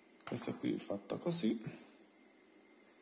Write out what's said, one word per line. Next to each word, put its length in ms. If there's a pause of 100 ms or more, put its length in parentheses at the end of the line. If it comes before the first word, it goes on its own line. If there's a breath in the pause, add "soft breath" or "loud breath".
(260)
Questa 260
qui 220
è 40
fatta 380
così. 440 (1400 loud breath)